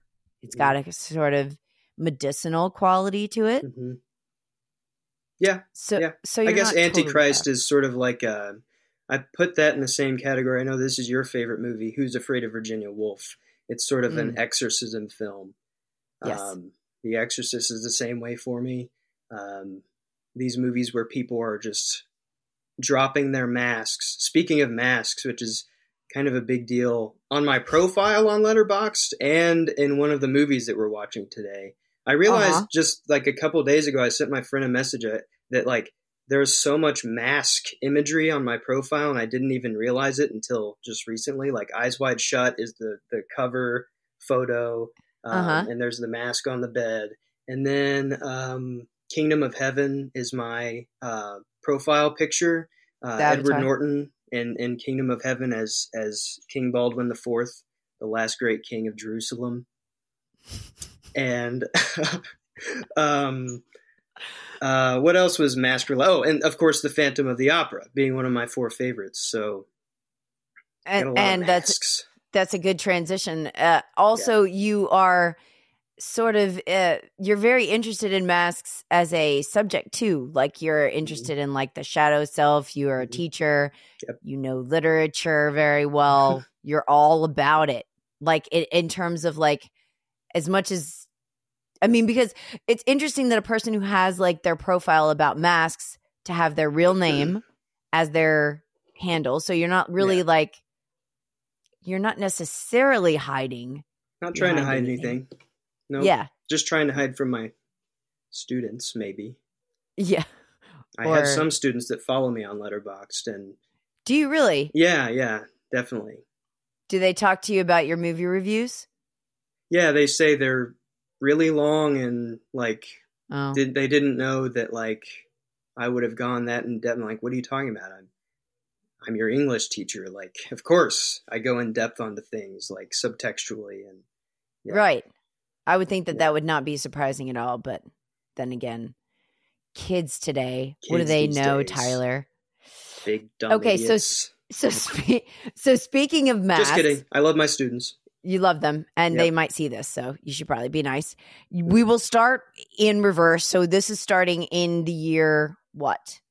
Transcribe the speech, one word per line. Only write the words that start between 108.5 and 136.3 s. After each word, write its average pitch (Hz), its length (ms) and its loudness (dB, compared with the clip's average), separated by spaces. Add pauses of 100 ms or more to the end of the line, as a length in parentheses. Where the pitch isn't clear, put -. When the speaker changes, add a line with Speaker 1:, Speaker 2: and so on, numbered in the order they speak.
Speaker 2:
maybe. 104 380 -10 (640)
Speaker 1:
Yeah. 185 280 0 (720)
Speaker 2:
I 113 100 -2
have 147 160 6
Speaker 1:
Or - 20 4
Speaker 2:
some 151 240 2
students 123 380 -2
that 120 140 -6
follow 131 280 0
me 113 140 -6
on 104 140 -10
Letterboxd, 101 680 -10
and 98 280 -10 (520)
Speaker 1:
Do 254 80 2
you 294 160 4
really? 175 420 4
Speaker 2:
Yeah, 156 380 4
yeah, 117 300 -2 (320)
definitely. 113 460 -6 (720)
Speaker 1:
Do 190 100 0
they 185 160 4
talk 190 280 2
to 214 120 -2
you 190 60 4
about 170 260 4
your 165 100 0
movie 170 300 -2
reviews? 208 600 -2 (840)
Speaker 2:
Yeah, 165 220 4
they 147 140 6
say 151 300 4
they're 131 380 0 (460)
really 156 300 4
long 151 480 2
and, 120 420 -4 (120)
like, 117 340 -4 (440)
Speaker 1:
Oh. 139 240 -4
Speaker 2:
did, 131 200 0
they 135 140 0
didn't 143 280 2
know 131 320 -2
that, 117 240 -4
like, 110 320 -6 (720)
I 123 120 -4
would 123 140 0
have 113 140 -2
gone 123 300 -2
that 120 180 -4
in 117 160 -6
depth. 120 180 -2
I'm 113 80 -6
like, 110 160 -8
"What 123 100 -6
are 131 40 -4
you 123 60 -4
talking 135 280 -6
about? 98 220 -12
I'm, 95 160 -20 (1000)
I'm 113 100 -6
your 110 140 0
English 131 380 0
teacher. 95 400 -10
Like, 95 280 -18 (160)
of - 120 -14
course - 560 2 (100)
I 113 80 -6
go 123 200 0
in 117 140 -2
depth 113 280 -2
onto 107 220 -8
things, 98 480 -12
like, 95 220 -14
subtextually 104 960 -8
and," 95 120 -20 (640)
yeah. 104 100 -6
Speaker 1:
Right. 190 300 2 (640)
I 170 120 4
would 185 100 -2
think 185 180 -4
that 170 100 -4
Speaker 2:
Yeah. 160 100 2
Speaker 1:
that 151 80 4